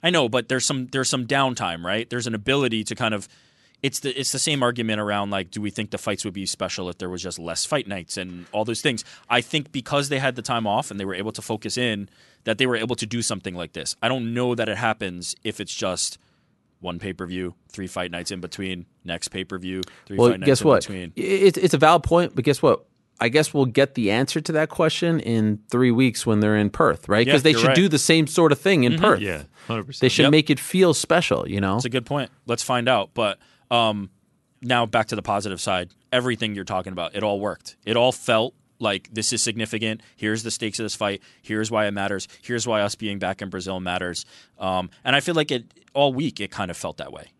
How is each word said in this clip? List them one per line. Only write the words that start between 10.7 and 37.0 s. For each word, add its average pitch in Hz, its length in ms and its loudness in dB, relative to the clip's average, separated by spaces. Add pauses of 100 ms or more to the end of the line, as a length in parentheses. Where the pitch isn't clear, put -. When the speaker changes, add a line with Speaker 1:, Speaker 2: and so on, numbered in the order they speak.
Speaker 1:
and 101 80 -10
they 98 60 -6
were 95 100 -6
able 101 180 -6
to - 80 -12
focus 107 360 -6
in, 107 320 -2 (340)
that 110 160 -2
they 131 80 4
were 123 100 2
able 113 180 -2
to 117 100 -6
do 117 160 -4
something 98 340 -6
like 85 180 -8
this. 73 280 -8
I 113 60 0
don't 120 260 -2
know 123 220 0
that 110 140 -2
it 98 80 -4
happens 98 680 -4
if 107 160 -8
it's 98 140 -10
just - 440 -4 (640)
one 87 200 -8
pay-per-view, 90 560 -6 (140)
three 95 180 -10
fight 90 240 -6
nights 85 200 -8
in 95 80 -8
between, 90 460 -8 (180)
next 85 260 -8
pay-per-view, 92 520 -8 (240)
three 101 120 -8
Speaker 2:
Well, 120 120 8
Speaker 1:
fight 104 120 0
nights - 60 2
Speaker 2:
guess 135 140 6
Speaker 1:
in - 60 4
Speaker 2:
what? 120 160 6
Speaker 1:
between. 92 320 -10
Speaker 2:
It, 190 420 4
it's 175 160 4
a 147 40 2
valid 156 260 6
point, 175 320 2
but 123 100 -2
guess 143 160 2
what? 135 240 4 (340)
I 117 100 4
guess 151 220 4
we'll 139 140 4
get 135 300 2
the 104 160 2
answer 131 300 0
to 156 120 -8
that 156 160 0
question 165 500 0
in 107 400 2 (100)
three 123 200 4
weeks 120 360 2
when 110 140 4
they're 104 160 4
in 104 140 4
Perth, - 400 2
right? 107 160 6
Speaker 1:
Yeah, 135 80 4
Speaker 2:
'Cause 143 80 6
they 156 100 6
Speaker 1:
you're 117 100 4
Speaker 2:
should 120 80 6
Speaker 1:
right. 135 60 6
Speaker 2:
do 180 140 6
the 151 80 2
same 160 300 4
sort 160 240 6
of 143 80 2
thing 185 240 4
in 123 100 4
Speaker 1:
Mm-hmm. 160 80 0
Speaker 2:
Perth. 190 200 6
Speaker 3:
Yeah, 90 200 -4 (240)
hundred 110 200 -4
percent. 135 160 -6
Speaker 2:
They 131 80 6
should 151 140 2
Speaker 1:
Yep. 143 80 6
Speaker 2:
make 156 200 4
it 139 80 2
feel 185 340 2
special, - 560 0
you 98 100 -2
know? 95 140 0
Speaker 1:
That's 123 120 -2
a 123 40 -4
good 120 160 -4
point. 143 240 -4 (160)
Let's - 160 -2
find 123 260 0
out. 110 280 2
But, 107 240 0 (320)
um, 107 400 2 (500)
now 120 240 2
back 113 220 0
to - 80 -4
the 104 80 -6
positive 101 360 -2
side. 90 300 -2 (240)
Everything 120 400 0
you're 98 100 -6
talking 92 300 -6
about, 85 220 -6